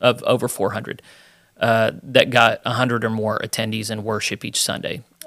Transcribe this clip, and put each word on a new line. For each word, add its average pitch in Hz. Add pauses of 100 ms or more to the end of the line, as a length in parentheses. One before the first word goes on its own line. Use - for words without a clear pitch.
of 123
over 123
four 98
hundred, - (580)
uh, 113 (100)
that 127
got 117
a 120
hundred 120
or 113
more 107
attendees 110
in 107
worship 107
each -
Sunday. - (240)